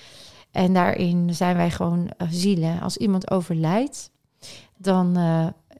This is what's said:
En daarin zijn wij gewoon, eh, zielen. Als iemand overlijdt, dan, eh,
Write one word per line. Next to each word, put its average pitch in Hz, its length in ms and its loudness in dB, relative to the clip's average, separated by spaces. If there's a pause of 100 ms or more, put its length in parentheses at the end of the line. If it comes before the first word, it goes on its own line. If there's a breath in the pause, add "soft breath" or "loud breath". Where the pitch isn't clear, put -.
(500 loud breath)
En 185 220 2
daarin 175 600 2
zijn 180 220 0
wij 170 140 2
gewoon, 175 460 -2
eh, 175 140 -6
zielen. 175 500 0
Als - 160 -6
iemand 190 340 -2
overlijdt, 180 800 -2 (680 loud breath)
dan, 185 400 2
eh, 165 300 2 (340)